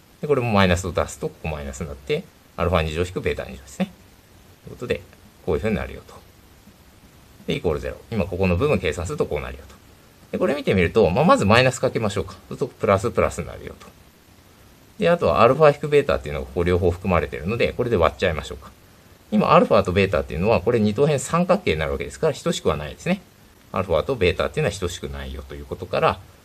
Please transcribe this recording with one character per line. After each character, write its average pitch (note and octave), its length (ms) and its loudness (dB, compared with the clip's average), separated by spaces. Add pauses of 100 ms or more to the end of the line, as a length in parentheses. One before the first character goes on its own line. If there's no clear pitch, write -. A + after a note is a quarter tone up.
(220)
で、 D#3+ 40 -6
こ D3 80 2
れ C3 60 2
も A#2+ 100 -2
マ G2+ 140 6
イ F2+ 40 6
ナ F2 80 6
ス F2 120 -4
を D#2 40 -4
出 D2+ 140 0
す - 120 -14
と、 D#2 100 -6
こ - 140 -12
こ F2 60 -6
マ D2 140 -6
イ C#2 40 -12
ナ C2+ 60 -10
ス - 100 -12
に D2+ 60 -8
な C#2+ 40 -12
っ C#2+ 40 -12
て、 D3+ 280 -6 (320)
ア E2+ 80 -2
ル E2+ 60 2
フ F2+ 60 4
ァ D#2+ 60 2
二 D#2 100 -4
乗 E2 100 -2
引 F2+ 100 -4
く - 80 -6
ベ D2+ 120 -2
ー C#2+ 40 -4
タ - 80 -8
二 - 120 -14
乗 - 60 -20
で - 60 -20
す - 100 -12
ね。 F#3 140 -2 (720)
と - 60 -18
い - 20 -16
う - 40 -16
こ - 40 -20
と A#2+ 80 -8
で、 - 140 -4 (420)
こ - 80 0
う - 40 4
い - 20 -4
う - 20 -4
ふ G#2+ 60 -4
う A2+ 40 0
に G2+ 60 0
な C2 80 -4
る C2 100 -12
よ - 140 -14
と。 - 60 -20 (1300)
で、 - 80 -2
イ D3 60 -4
コ F2 100 0
ー D2 40 0
ル C#2+ 60 -4
ゼ B1+ 100 -6
ロ。 - 60 -10 (140)
今 G#2+ 140 -2
こ F#2 120 -6
こ F#2+ 120 2
の F2 80 2
部 C3 100 2
分 A#2 140 0
計 E2+ 120 -2
算 F2 140 -6
す - 60 -8
る - 60 -6
と - 80 -2
こ D2+ 100 -4
う D2 40 -4
な B1+ 100 -8
る C2+ 40 -12
よ - 140 -16
と。 - 80 -20 (560)
で、 G#2 60 -6
こ - 80 0
れ C4 80 0
見 C#4+ 100 -6
て B2+ 100 2
み F#2 80 4
る E2 80 2
と、 G#2 200 6
ま A2 120 4
あ、 - 20 4
ま C4+ 120 6
ず C#3+ 80 0
マ A2 160 6
イ C3 40 4
ナ B2+ 60 4
ス - 100 -6
か B2+ 100 0
け - 100 -4
ま G#2+ 100 -2
し G2 80 -4
ょ F#2 40 -2
う - 20 -8
か。 - 100 -14 (140)
そ - 60 -10
う - 40 -12
す C#3+ 60 -4
る B2 60 -4
と、 - 40 -20
プ - 120 -4
ラ G2 120 6
ス A2 120 -2
プ G2+ 100 0
ラ D2+ 100 2
ス - 100 -8
に C#2 60 -10
な G#1+ 80 -14
る - 100 -16
よ - 140 -14
と。 - 80 -20 (1120)
で、 E3+ 100 2
あ F3 100 4
と G2 100 2
は D#2+ 140 6
ア A#2 60 10
ル C3 60 4
フ D#3 80 2
ァ D3 100 8
引 - 80 -10
く D3+ 80 -6
ベ D3 120 4
ー - 60 0
タ D2 100 2
っ - 40 -6
て - 80 -10
い D2 40 -6
う - 20 -4
の C#2 60 -4
が C2+ 60 -6
こ - 100 -18
こ F2 80 2
両 F2 140 4
方 F2 120 4
含 F#2 200 -2
ま E2+ 100 4
れ C#2+ 80 -2
て B1+ 80 -10
い - 20 -8
る D2+ 80 -8
の A2+ 100 -2
で、 G2 160 0
こ B2 120 -4
れ A#2 60 -2
で A2 60 4
割 D#2+ 200 4
っ - 20 -18
ち G2+ 80 0
ゃ F2 40 2
い D#2 40 -2
ま C#2+ 80 -6
し - 80 -14
ょ C2+ 60 -10
う - 20 -18
か。 - 120 -20 (600)
今、 G#3 220 2
ア E3+ 80 6
ル B3 60 2
フ - 80 2
ァ G2+ 80 4
と F#2 100 -4
ベ F#2+ 120 2
ー F#2 60 -2
タ D2 100 0
っ C#2 40 -6
て C2 100 -10
い - 40 -6
う - 20 -4
の G#2 100 0
は、 G2 100 2
こ A#2+ 120 0
れ A#2 80 0
二 G#2 140 0
等 C#3+ 80 0
辺 C#3+ 180 0
三 F3 260 -2
角 F3+ 160 0
形 E2 120 0
に D#2 40 -4
な D#2 80 -4
る C#2 60 -4
わ C#2 60 -4
け C#2+ 60 -8
で C#2 60 -10
す - 80 -16
か D#3+ 100 0
ら、 C3+ 60 -2
等 - 180 -4
し - 80 -8
く - 80 -2
は D#2 80 2
な D2+ 120 -8
い - 20 -10
で - 80 -16
す - 100 -16
ね。 G3 120 -2 (520)
ア G2+ 60 -4
ル F#2 60 -2
フ F2 100 0
ァ D2+ 80 2
と C3+ 140 -4
ベ F2 140 2
ー D2 60 -2
タ C#2+ 100 0
っ - 40 -6
て - 100 -4
い - 20 0
う D#2 40 0
の D2 60 -2
は - 60 -12
等 E2+ 100 -6
し - 100 -10
く C#2+ 100 -10
な C#2 160 -12
い C2 80 -12
よ C2+ 100 -12
と C#2+ 120 -16
い C#2+ 80 -12
う C#2 40 -16
こ - 100 -10
と - 100 -12
か C#3 140 -4
ら、 D3+ 180 2 (260)